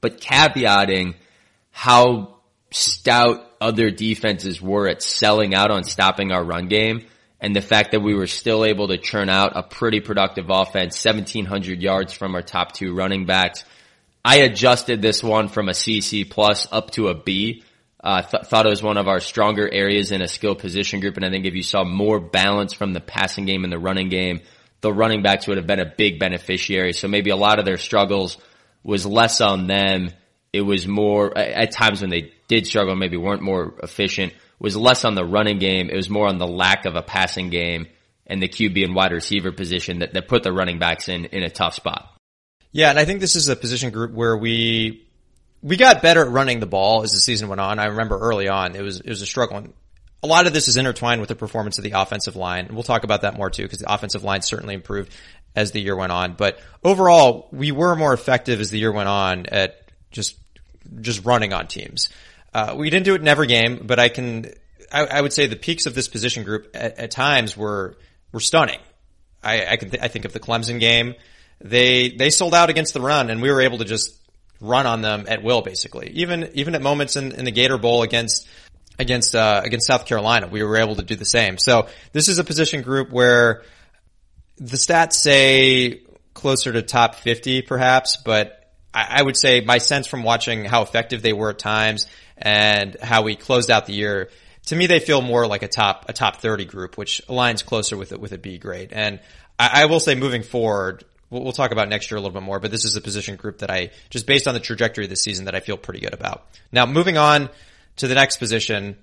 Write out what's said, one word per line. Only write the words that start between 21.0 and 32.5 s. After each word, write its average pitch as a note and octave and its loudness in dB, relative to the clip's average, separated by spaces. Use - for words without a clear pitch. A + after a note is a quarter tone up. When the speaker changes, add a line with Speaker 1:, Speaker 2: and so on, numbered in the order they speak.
Speaker 1:
and F#2+ -4
I F#2 -2
think F#2+ -4
if F#2 -4
you F#2 -6
saw G2 -2
more G2+ 0
balance G2 0
from G2 -6
the E2+ -8
passing G2 -6
game F#2+ -2
and F2+ -4
the E2+ -6
running F#2+ -4
game, F2+ -2
the G#2+ 0
running A2 2
backs G2 2
would G2+ -2
have E2+ -6
been F#2+ 0
a E2+ -6
big G2+ 2
beneficiary. F#2 -2
So - -6
maybe G2+ 0
a G2 2
lot G#2 4
of G2+ 0
their F#2+ -2
struggles G2 -2
was G2+ -2
less A2 2
on G2 2
them. F#2+ 0
It G2+ -2
was G2 -2
more, G#2 2
a-, B1+ -2
at A2+ 0
times G#2 0
when F#2+ -4
they F2 -4
did A2+ 2